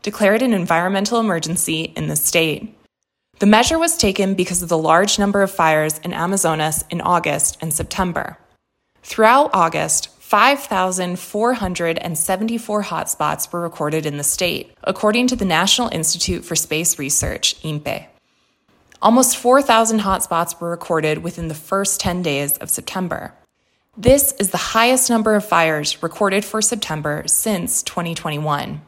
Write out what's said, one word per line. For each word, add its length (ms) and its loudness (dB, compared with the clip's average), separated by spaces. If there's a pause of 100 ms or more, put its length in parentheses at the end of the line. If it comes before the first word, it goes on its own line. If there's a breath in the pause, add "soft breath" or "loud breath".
declared 400 2
an 100 2
environmental 640 0
emergency 760 -2
in 120 -4
the 80 -2
state. 600 -2 (640)
The 80 4
measure 320 6
was 180 0
taken 380 0
because 280 -2
of 60 -10
the 80 2
large 420 4
number 220 2
of 100 2
fires 500 2
in 120 -8
Amazonas 800 -2
in 100 -6
August 640 0
and 100 -4
September. 640 -4 (680)
Throughout 520 4
August, 560 0 (100)
five 400 2
thousand 580 -2
four 360 0
hundred 420 -2
and 220 -6
seventy-four 640 -2
hotspots 680 -4
were 120 -6
recorded 420 -4
in 140 -4
the 40 -6
state, 520 -4 (100)
according 440 2
to 80 0
the 100 -2
National 420 0
Institute 560 -4
for 100 -8
Space 440 -2
Research, 640 -2
impe. 460 -6 (920)
Almost 380 4
four 240 4
thousand 380 4
hotspots 600 -2
were 80 -6
recorded 540 -2
within 260 -8
the 60 -6
first 440 -2
ten 220 -2
days 380 -2
of 100 -12
September. 640 -6 (640)
This 420 4
is 120 -2
the 60 -4
highest 540 2
number 240 4
of 100 2
fires 560 0
recorded 440 0
for 180 -4
September 640 -4
since 560 -2
twenty 320 -4
twenty-one. 720 -4